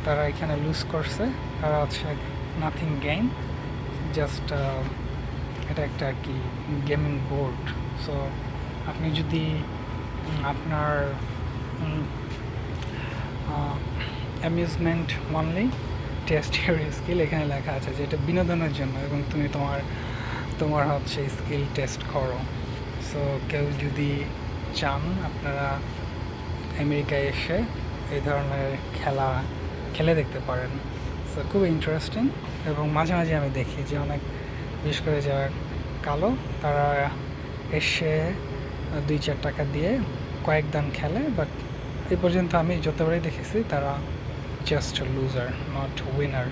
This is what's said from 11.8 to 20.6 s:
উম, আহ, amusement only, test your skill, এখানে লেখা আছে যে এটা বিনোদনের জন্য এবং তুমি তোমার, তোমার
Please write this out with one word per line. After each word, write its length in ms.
উম, 220
আহ, 240
amusement 920
only, 320
test 260
your 240
skill, 420
এখানে 240
লেখা 280
আছে 220
যে 80
এটা 140
বিনোদনের 460
জন্য 260
এবং 320
তুমি 220
তোমার, 280
তোমার 280